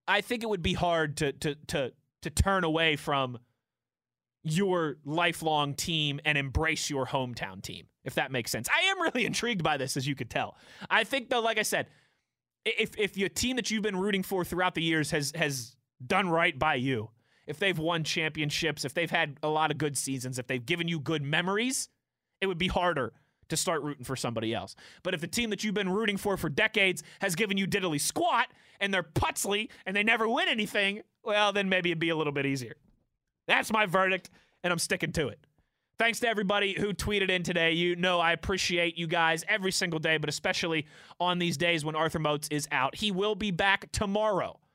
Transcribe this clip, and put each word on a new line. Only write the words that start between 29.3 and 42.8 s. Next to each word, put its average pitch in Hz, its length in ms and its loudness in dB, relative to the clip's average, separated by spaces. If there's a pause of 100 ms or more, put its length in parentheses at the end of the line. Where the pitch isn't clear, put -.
and 190 100 -2
they 208 80 2
never 226 240 4
win 320 220 0
anything, 208 520 0 (220)
well, 208 300 2
then 196 160 0
maybe 180 200 2
it'd 165 100 0
be 165 100 2
a 165 80 2
little 147 160 0
bit 139 120 0
easier. 131 300 -4 (720)
That's 226 240 2
my 214 140 4
verdict, 185 440 2 (320)
and 180 120 0
I'm 170 60 0
sticking - 340 -2
to 143 160 0
it. 101 100 -12 (580)
Thanks 226 220 2
to 240 80 0
everybody 202 500 2
who 202 160 0
tweeted 196 360 0
in 180 140 0
today. 165 280 2
You 175 240 2
know 175 240 2
I 170 140 4
appreciate 170 640 -2
you 170 100 -4
guys 165 400 2
every 196 240 0
single 165 280 -2
day, 160 180 2
but 151 100 -4
especially 160 580 -2 (360)
on 175 180 2
these 170 160 0
days 165 300 2
when 156 100 -4
Arthur 160 240 0
Moats 151 320 0
is 147 220 -2
out. 135 220 2